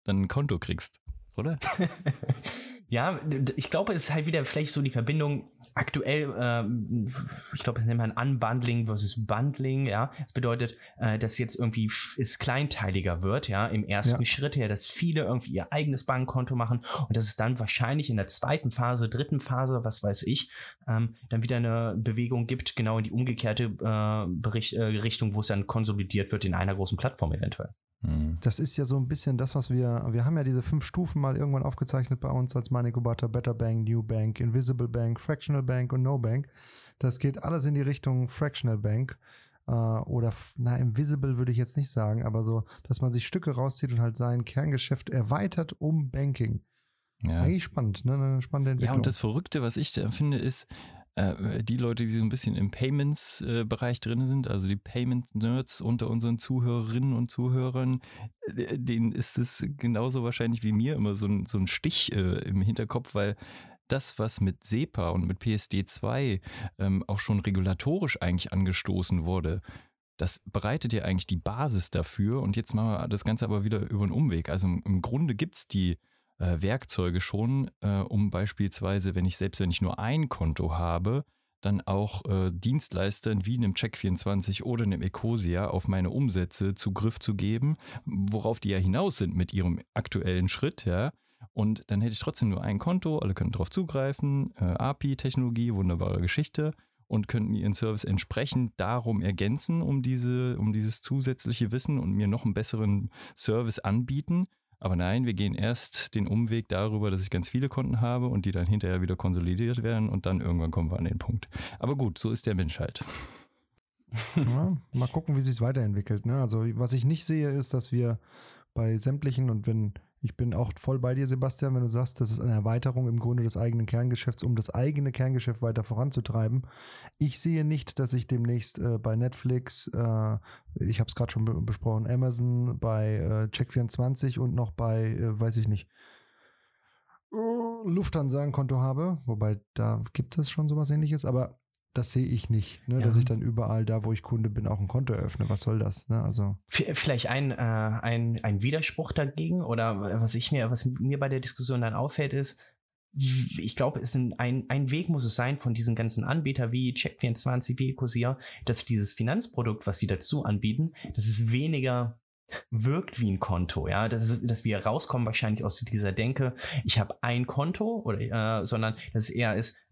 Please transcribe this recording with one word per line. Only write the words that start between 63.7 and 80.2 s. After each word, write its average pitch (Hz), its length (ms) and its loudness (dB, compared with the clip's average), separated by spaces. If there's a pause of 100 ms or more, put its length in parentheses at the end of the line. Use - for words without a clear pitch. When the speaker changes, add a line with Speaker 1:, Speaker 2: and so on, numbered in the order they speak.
Speaker 1:
das, - 320 0
was 110 200 0
mit 95 220 2
sepa 110 460 0
und 90 180 2
mit 95 140 -2
P 110 140 0
S - 140 0
D 95 160 0
zwei, 117 560 0 (380)
ähm, 95 300 2
auch 98 100 -2
schon 104 220 0
regulatorisch 98 800 0
eigentlich 87 300 0
angestoßen 92 720 0
wurde, 87 380 0 (560)
das - 260 2
bereitet 113 480 -2
ja 110 100 0
eigentlich 92 240 0
die 90 100 0
Basis 107 540 0
dafür. 101 520 0
Und 98 120 0
jetzt 113 200 -2
machen 110 160 2
wir 82 180 -2
das 104 160 -2
Ganze 113 220 0
aber 101 180 2
wieder 107 260 0
über 101 120 2
einen 98 100 2
Umweg. 110 380 2
Also 92 160 2
im, 87 180 2
im 92 160 2
Grunde 131 340 0
gibt's 127 340 -2
die, 90 300 0 (400)
äh, 87 220 0
Werkzeuge 92 600 0
schon, 120 500 0 (100)
äh, 101 200 2
um 101 300 2
beispielsweise, 98 840 0
wenn 90 100 2
ich, 90 140 0
selbst 95 220 -2
wenn 92 100 2
ich - 100 0
nur - 180 0
ein 135 300 0